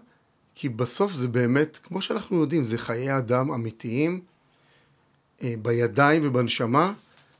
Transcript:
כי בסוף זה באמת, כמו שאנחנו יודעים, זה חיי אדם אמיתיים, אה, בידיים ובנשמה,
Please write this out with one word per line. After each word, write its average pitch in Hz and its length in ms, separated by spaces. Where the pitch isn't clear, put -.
כי 143 140
בסוף 123 420
זה 127 160
באמת, 123 560
כמו 185 180
שאנחנו 202 400
יודעים, 147 220
זה 113 140
חיי 127 400
אדם 127 340
אמיתיים, 127 680
אה, 123 180
בידיים 120 600
ובנשמה, 131 720